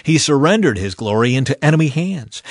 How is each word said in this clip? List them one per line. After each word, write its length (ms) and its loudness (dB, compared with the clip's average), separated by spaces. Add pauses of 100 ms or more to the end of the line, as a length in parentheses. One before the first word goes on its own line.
He 160 2
surrendered 580 2
his 180 -6
glory 400 0
into 300 -2
enemy 240 2
hands. 640 -6